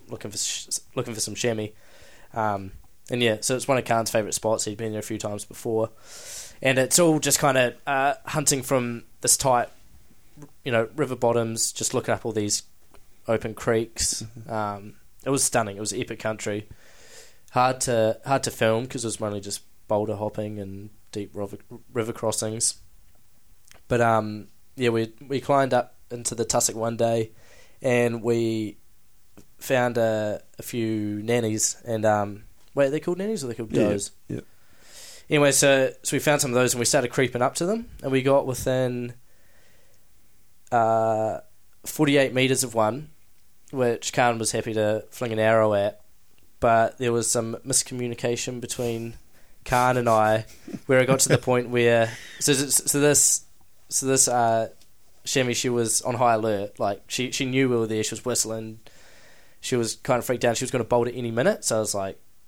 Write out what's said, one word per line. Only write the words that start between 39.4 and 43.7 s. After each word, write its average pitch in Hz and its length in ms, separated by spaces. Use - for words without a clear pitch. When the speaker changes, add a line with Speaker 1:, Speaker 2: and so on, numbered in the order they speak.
Speaker 1:
uh, 113 680
forty-eight 139 480
meters 131 300
of 117 100
one, 113 360